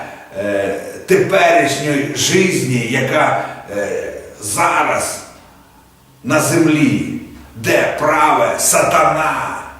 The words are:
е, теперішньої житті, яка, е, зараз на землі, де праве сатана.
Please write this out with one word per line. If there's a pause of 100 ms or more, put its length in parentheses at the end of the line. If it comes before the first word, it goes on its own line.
(380)
е, (260)
теперішньої
житті,
яка, (320)
е, (280)
зараз (1000)
на
землі, (360)
де
праве
сатана. (220)